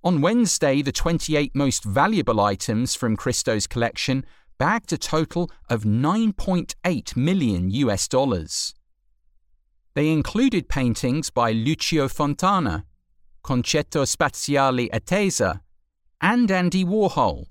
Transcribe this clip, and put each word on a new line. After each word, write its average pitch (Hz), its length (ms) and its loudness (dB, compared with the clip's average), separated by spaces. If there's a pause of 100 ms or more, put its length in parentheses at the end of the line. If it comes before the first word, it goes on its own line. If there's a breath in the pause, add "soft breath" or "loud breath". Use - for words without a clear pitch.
On 170 160 2
Wednesday, 160 600 2
the 135 100 -2
twenty-eight 151 640 0
most 139 280 0
valuable 123 580 2
items 107 540 0
from 110 200 0
Christo's 110 520 -2
collection 120 580 -2 (320 soft breath)
bagged 190 340 -2
a 165 60 -2
total 165 540 -2 (180 soft breath)
of 110 160 -2
nine 165 480 2
point - 500 -2
eight - 320 -2
million 123 540 0
U 120 220 0
S 95 160 -2
dollars. 123 680 -2 (1200)
They 151 160 0
included 190 600 0
paintings 127 600 0
by 117 220 0
Lucio 135 560 0
Fontana, 147 760 0 (580)
Concetto 139 600 0
Spaziale 135 840 0
Attesa, 175 720 0 (600)
and 226 280 2
Andy 185 340 2
Warhol 175 680 0